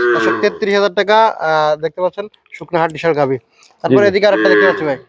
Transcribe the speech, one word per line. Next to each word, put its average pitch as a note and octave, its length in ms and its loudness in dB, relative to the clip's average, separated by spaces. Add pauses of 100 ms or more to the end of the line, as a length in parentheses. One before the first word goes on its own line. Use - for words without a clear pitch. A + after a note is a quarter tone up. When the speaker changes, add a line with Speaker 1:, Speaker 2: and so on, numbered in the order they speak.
(140)
Speaker 1:
আচ্ছা, A2+ 260 0
তেত্রিশ G#3 360 -2
হাজার G3+ 180 0
টাকা, G3+ 240 0 (100)
আহ, D#3 480 -2
দেখতে D#3 260 -8
পাচ্ছেন, F#3 240 -6 (260)
শুকনো E3+ 280 -8
হাড্ডি D#3+ 180 0
ষাঁড় E3 180 0
গাভী। C3+ 220 0 (460)
তারপরে G3+ 220 4
Speaker 2:
জি, - 0 -
জি। G3+ 60 4
Speaker 1:
এদিকে G3 160 0
আরেকটা G#3+ 220 2
দেখতে G#3 180 4
পাচ্ছি D#3 180 -2
ভাই। C3+ 120 -4 (120)